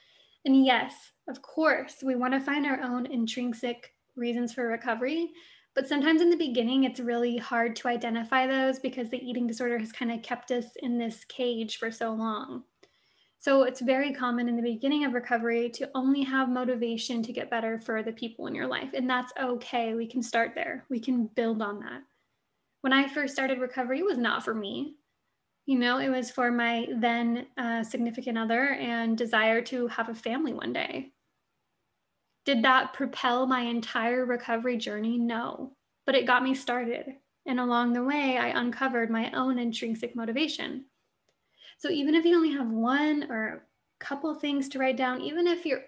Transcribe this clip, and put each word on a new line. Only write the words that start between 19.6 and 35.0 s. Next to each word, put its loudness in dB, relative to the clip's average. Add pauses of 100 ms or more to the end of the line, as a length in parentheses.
We -2
can -4
start 0
there. -6
We -2
can 0
build 0
on -6
that. -12 (800)
When 4
I 6
first -2
started 0
recovery, -2
it 0
was 2
not 0
for -2
me. -6 (720)
You 4
know, 2
it 0
was -2
for 2
my 0
then, 2 (100)
uh, -2
significant -4
other 2
and 0
desire 4
to -2
have -4
a -8
family -2
one -4
day. -4 (1300)
Did 4
that 4
propel 0
my 2
entire 0
recovery -2
journey? -2